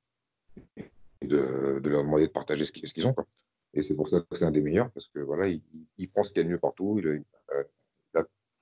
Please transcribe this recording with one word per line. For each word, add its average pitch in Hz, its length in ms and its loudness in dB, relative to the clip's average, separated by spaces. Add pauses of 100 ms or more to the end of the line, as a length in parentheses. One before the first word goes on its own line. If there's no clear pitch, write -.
(760)
et - 500 -14
de, 69 560 2
de 71 80 0
leur 71 140 2
demander 78 240 4
de - 40 -18
partager 78 320 -2
ce - 80 -4
qu'ils, 80 140 -14
ce - 80 -14
qu'ils 82 120 0
ont, 131 80 2
quoi. - 120 -4 (480)
Et 76 80 2
c'est - 120 -2
pour 76 140 -2
ça 87 120 4
que - 180 -6
c'est - 60 0
un 80 80 4
des 76 80 4
meilleurs, 90 300 2
parce - 180 -18
que - 100 -12
voilà, 76 300 -2
il, 82 120 -2 (120)
il, 80 140 -20 (120)
il 90 100 -8
prend 101 140 2
ce 98 60 -4
qu'il 98 100 -6
y - 40 6
a - 20 0
de 85 60 -2
mieux 85 80 0
partout, 98 400 -2
il, 87 80 -2
euh, 76 120 0 (960)
il 85 40 2
a, 80 60 4 (380)